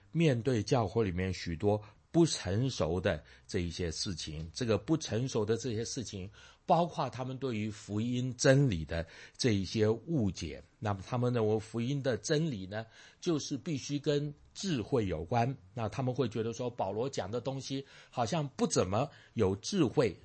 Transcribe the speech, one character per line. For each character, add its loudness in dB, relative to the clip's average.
面 4
对 2
教 4
会 2
里 0
面 0
许 -4
多 2
不 6
成 0
熟 0
的 0
这 -4
一 -2
些 -4
事 -4
情。 -8
这 -4
个 2
不 0
成 -2
熟 0
的 2
这 -4
些 -4
事 -6
情， -10
包 4
括 -4
他 -8
们 -8
对 -4
于 -2
福 -6
音 -2
真 6
理 2
的 -4
这 4
一 2
些 2
误 2
解。 -8
那 0
么 -8
他 -4
们 2
认 2
为 2
福 -8
音 -2
的 0
真 0
理 -6
呢， -8
就 0
是 -4
必 -4
须 -4
跟 0
智 0
慧 2
有 -2
关。 2
那 -4
他 -4
们 0
会 2
觉 -2
得 -2
说， -4
保 -4
罗 0
讲 -4
的 -2
东 -6
西 -6
好 0
像 0
不 -2
怎 2
么 0
有 2
智 0
慧， 0